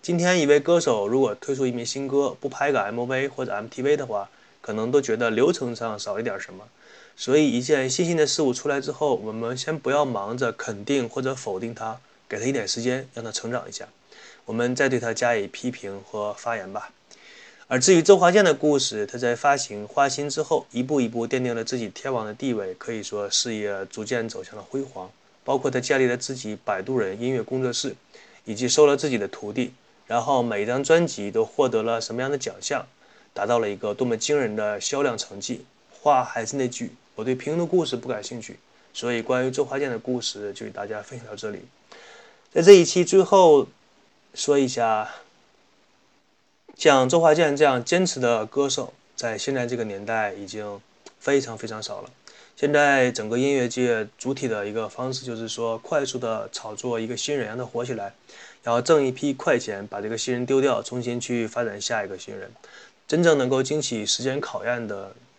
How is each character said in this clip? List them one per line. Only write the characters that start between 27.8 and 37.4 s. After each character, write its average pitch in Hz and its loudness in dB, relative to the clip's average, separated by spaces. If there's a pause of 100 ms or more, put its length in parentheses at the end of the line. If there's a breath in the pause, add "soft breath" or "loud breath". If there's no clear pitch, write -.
以 113 -8
及 120 -2
收 151 6
了 143 6
自 147 -2
己 120 0
的 101 -2
徒 104 -10
弟， 127 -2 (340)
然 117 -2
后 123 2
每 107 -2
张 127 -2
专 165 6
辑 101 -6
都 110 2
获 131 0
得 110 0
了 113 -2
什 - -8
么 120 -4
样 135 -4
的 143 -2
奖 120 -8
项， - -6 (480 soft breath)
达 101 -4
到 120 2
了 110 0
一 101 -6
个 104 -4
多 127 -2
么 117 0
惊 147 0
人 117 0
的 104 -4
销 139 -2
量 113 -2
成 101 -12
绩。 - -10 (240)
话 139 2
还 120 -6
是 143 -6
那 127 0
句， 120 -8 (260)
我 110 -6
对 127 0
平 139 -4